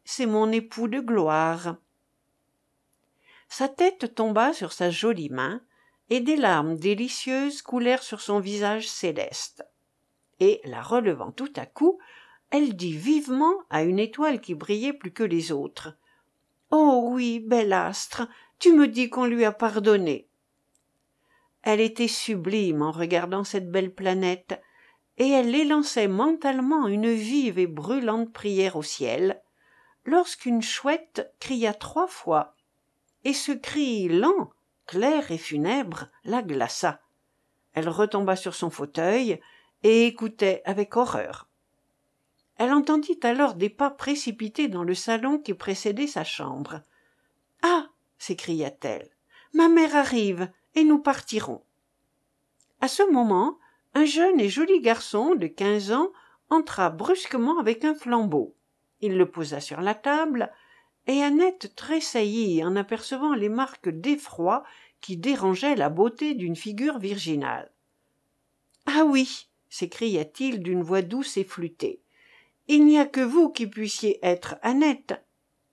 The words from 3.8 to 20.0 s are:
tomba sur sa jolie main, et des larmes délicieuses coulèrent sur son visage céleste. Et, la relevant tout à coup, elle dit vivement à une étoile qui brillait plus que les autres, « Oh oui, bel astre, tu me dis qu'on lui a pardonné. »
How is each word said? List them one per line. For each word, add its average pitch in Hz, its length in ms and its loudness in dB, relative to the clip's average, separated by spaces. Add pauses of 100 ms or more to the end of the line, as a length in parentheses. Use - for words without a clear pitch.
tomba 226 380 2
sur 165 200 -8
sa 175 160 -2
jolie 170 400 -2
main, 135 320 -4 (480)
et 247 100 2
des 294 160 0
larmes 165 400 2
délicieuses 254 840 -4
coulèrent 247 420 0
sur - 180 -14
son 208 180 0
visage 208 480 -4
céleste. - 800 -8 (720)
Et, 196 260 4
la 117 160 -10
relevant 185 500 -2
tout 285 240 -10
à - 100 -8
coup, 370 340 0 (520)
elle 277 240 2
dit 170 220 -6
vivement 294 580 2 (140)
à 156 140 0
une 180 160 2
étoile 247 420 -2
qui 175 140 -8
brillait 214 380 -4
plus 190 180 -12
que 226 120 -4
les 170 280 -2
autres, « 147 440 -8 (760)
Oh 269 400 6
oui, 240 280 -2
bel 220 320 2
astre, 190 560 -4 (320)
tu 349 140 8
me 285 140 8
dis 233 220 -2
qu'on 254 160 -2
lui 233 200 2
a 214 60 4
pardonné. » 208 760 2 (1400)